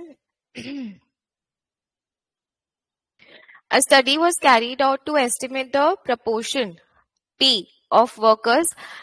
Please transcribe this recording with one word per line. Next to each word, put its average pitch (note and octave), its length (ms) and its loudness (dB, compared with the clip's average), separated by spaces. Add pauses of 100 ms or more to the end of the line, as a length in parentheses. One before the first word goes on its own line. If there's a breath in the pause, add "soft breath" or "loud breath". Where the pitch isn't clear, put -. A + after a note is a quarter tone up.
(560)
<clears throat> B3 440 -12 (2750 soft breath)
A A#3+ 100 4
study C4+ 360 4
was E4+ 280 0
carried B3 360 2
out C4+ 240 0
to D4+ 120 -2
estimate C4 560 -4
the D4 300 2
proportion A#3 680 -4 (680)
P B3 280 0 (240)
of A#3 260 2
workers A3+ 540 0 (320 loud breath)